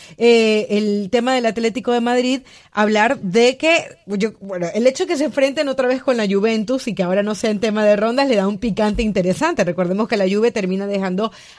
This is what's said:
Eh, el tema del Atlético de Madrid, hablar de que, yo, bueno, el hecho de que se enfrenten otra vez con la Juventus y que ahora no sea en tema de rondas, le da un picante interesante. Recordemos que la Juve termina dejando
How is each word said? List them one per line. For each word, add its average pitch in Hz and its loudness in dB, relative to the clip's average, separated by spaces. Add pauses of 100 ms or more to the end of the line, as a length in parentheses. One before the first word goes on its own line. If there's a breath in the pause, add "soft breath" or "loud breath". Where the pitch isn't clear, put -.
(200 loud breath)
Eh, 226 4
el 208 0
tema 240 0
del 247 0
Atlético 226 -2
de 240 2
Madrid, 247 0 (300 loud breath)
hablar 214 2
de 233 2
que, 320 2 (200)
yo, 208 -4
bueno, 185 -6
el 233 2
hecho 262 2
de 349 -2
que 311 -2
se 277 0
enfrenten 277 0
otra 262 -2
vez 254 -2
con 262 0
la 214 0
Juventus 220 -2
y 214 -6
que 185 -4
ahora 185 0
no 214 -4
sea 220 -4
en 214 -2
tema 214 0
de 208 6
rondas, 233 0
le 247 2
da 190 2
un 208 -4
picante 214 -2
interesante. 202 0
Recordemos 180 -2
que 226 -2
la 190 2
Juve 214 2
termina 196 -4
dejando 196 -2 (280 loud breath)